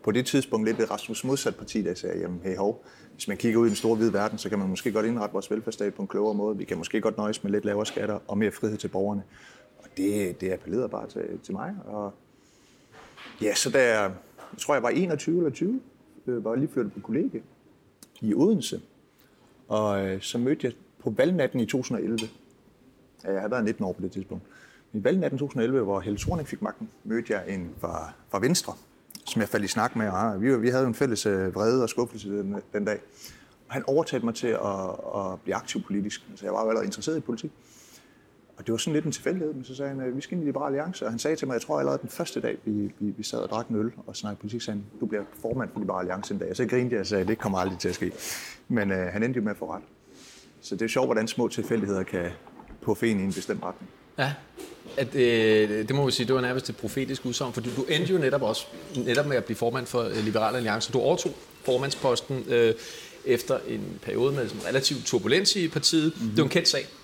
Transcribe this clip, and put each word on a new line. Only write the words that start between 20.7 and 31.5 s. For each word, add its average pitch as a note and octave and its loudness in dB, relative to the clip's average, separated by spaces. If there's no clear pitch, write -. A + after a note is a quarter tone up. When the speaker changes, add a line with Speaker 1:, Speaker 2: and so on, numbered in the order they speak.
Speaker 1:
på A#2 0
valgnatten C#3+ 4
i A2+ 4
to C3 0
tusind B2 -2
og F2 -2
elleve. A2 -2
Ja, F#2+ -4
jeg F#2+ 0
havde G#2 -2
været B2 2
nitten G#2+ 0
år F#2 -2
på - -8
det F#2 -4
tidspunkt. F#2+ -10
Men G#2+ -4
i - -8
valgnatten C#3+ 2
to C#3+ 0
tusind C3 -2
og A2+ 4
elleve, C3 2
hvor G2 0
Helle G2+ -2
Thorning E3 -2
fik - -8
magten, G#2 -6
mødte A2+ -2
jeg F#2+ -2
en F2 -4
fra, D#2+ -6
fra G2+ 0
Venstre, C3 2
som - 0
jeg G2+ 0
faldt G#2 2
i - -4
snak A2+ 0
med. G#2+ 2
Og G2 0
vi, B2+ 6
vi A2+ 4
havde C3 4
jo C3 4
en A2+ 0
fælles, B2 0
øh, F#2+ 2